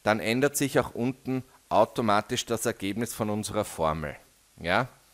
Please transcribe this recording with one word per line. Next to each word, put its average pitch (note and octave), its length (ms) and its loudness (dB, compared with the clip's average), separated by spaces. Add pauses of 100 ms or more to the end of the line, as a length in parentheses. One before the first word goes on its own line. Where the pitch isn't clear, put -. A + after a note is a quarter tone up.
dann G#2+ 160 2
ändert A#2+ 380 0
sich C#3 220 2
auch - 160 -2
unten B2+ 480 -4 (260)
automatisch G#2+ 760 2
das A#2 200 -4
Ergebnis A2 480 -4
von G#2+ 160 -4
unserer G#2 360 -2
Formel. D#2 500 -2 (420)
Ja? F2+ 320 0 (240)